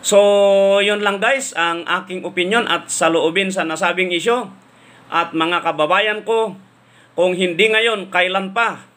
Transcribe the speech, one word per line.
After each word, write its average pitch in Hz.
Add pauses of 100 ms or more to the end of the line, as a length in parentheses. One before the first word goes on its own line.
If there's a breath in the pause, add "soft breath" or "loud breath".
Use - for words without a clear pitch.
So, 202
yun 208
lang 202
guys, 254
ang 170
aking 185
opinion 180
at 165
saloobin 165
sa 175
nasabing 175
isyu. 190 (640 loud breath)
At 165
mga 165
kababayan 190
ko, 220 (560 soft breath)
kung 180
hindi 180
ngayon, 220
kailan 185
pa? 214